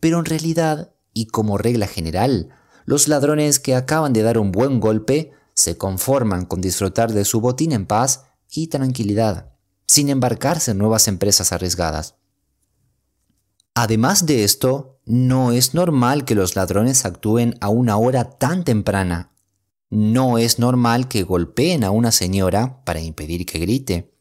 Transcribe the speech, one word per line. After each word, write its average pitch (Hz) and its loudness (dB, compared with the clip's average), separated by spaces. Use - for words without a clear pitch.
Pero 165 2
en 170 0
realidad, 160 -2
y 110 -4
como 107 0
regla 110 0
general, 90 -2
los 147 2
ladrones 147 2
que 127 0
acaban 147 0
de 110 2
dar 113 2
un 101 0
buen 120 0
golpe 110 0
se - 0
conforman 98 -2
con 95 -4
disfrutar 98 0
de 104 0
su 113 0
botín 131 0
en 104 -2
paz 117 0
y 160 -6
tranquilidad, 113 -2
sin 143 2
embarcarse 139 0
en 98 -2
nuevas 110 2
empresas 98 0
arriesgadas. 85 -4
Además 120 2
de 139 2
esto, 131 -2
no 127 2
es 120 0
normal 147 2
que 120 -2
los 95 0
ladrones 98 0
actúen 110 -2
a 101 -4
una 113 2
hora 123 0
tan 180 -2
temprana. 98 -2
No 117 2
es 117 0
normal 123 2
que 113 -2
golpeen 98 -2
a 95 -2
una 117 2
señora 98 0
para 80 -4
impedir 82 -8
que - -8
grite 92 -2